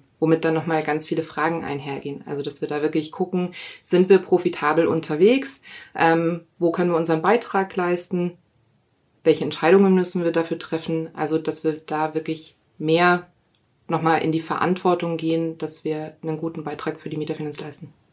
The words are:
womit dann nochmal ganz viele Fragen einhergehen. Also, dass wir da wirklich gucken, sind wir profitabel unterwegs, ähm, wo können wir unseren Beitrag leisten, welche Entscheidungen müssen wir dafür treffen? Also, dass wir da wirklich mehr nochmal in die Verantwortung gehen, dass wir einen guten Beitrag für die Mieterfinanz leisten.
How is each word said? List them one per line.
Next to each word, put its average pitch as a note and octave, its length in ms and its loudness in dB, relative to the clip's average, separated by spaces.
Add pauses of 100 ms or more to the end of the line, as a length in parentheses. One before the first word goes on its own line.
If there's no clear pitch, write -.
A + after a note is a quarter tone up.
(200)
womit D#3+ 260 2
dann D#3+ 80 2
nochmal D#3+ 300 -2
ganz D3+ 240 -2
viele D#3+ 160 -4
Fragen E3 400 -4
einhergehen. C#3+ 640 -8
Also, C#3+ 160 -8
dass C#3+ 200 -8
wir D3+ 60 -4
da D3 140 -4
wirklich D#3 300 -2
gucken, F3+ 420 -4 (280)
sind F#3 280 4
wir F#3+ 100 8
profitabel E3 680 2
unterwegs, F#3 760 2 (340)
ähm, E3 460 2 (180)
wo E3+ 120 2
können F3 200 2
wir E3 60 2
unseren D#3+ 240 0
Beitrag F#3+ 540 0
leisten, F3 600 -2 (840)
welche D#3+ 200 4
Entscheidungen F#3 520 4
müssen F3+ 280 0
wir E3+ 80 2
dafür E3 280 -2
treffen? D#3+ 540 -6
Also, D#3 240 -2
dass D#3 260 -4
wir D#3+ 100 0 (120)
da D#3 280 -2
wirklich D#3 420 -6 (220)
mehr E3+ 500 2 (600)
nochmal E3 340 2
in D#3+ 100 0
die D#3+ 80 0
Verantwortung E3+ 800 0
gehen, D#3+ 400 -2
dass D#3 260 -6
wir D#3 380 -6
einen D#3+ 160 -6
guten D#3+ 260 -8
Beitrag D3+ 360 -8
für D#3 100 -12
die D#3 80 -8
Mieterfinanz D3+ 420 -6
leisten. - 340 -14 (200)